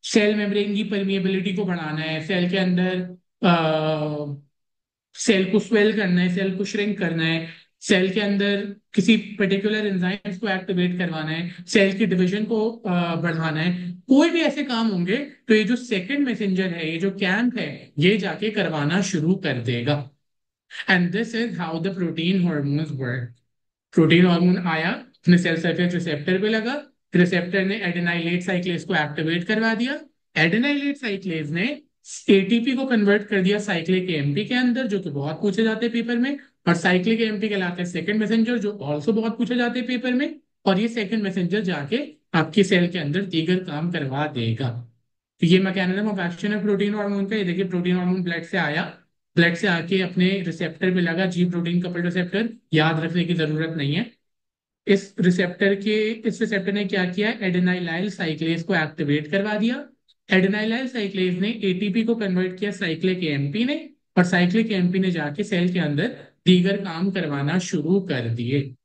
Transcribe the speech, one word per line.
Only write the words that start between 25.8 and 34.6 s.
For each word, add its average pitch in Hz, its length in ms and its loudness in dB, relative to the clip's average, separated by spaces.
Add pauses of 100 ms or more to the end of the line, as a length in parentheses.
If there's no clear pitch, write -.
receptor 165 480 -2
पे 214 80 0
लगा, 220 240 -2 (400)
receptor 180 520 2
ने 208 220 -2
adenylate 175 600 -2
cyclase 175 360 -2
को 190 120 -2
activate 160 480 -2
करवा 220 320 0
दिया, 262 240 -4 (360)
adenylate 277 680 2
cyclase 180 480 -4
ने 170 140 -2 (640)
एटीपी 226 460 4
को 269 100 -2
convert 208 420 4
कर 202 140 0
दिया 202 180 2
cyclic 185 500 -2
एएमपी 147 360 0
के 247 100 -2
अंदर, 247 320 2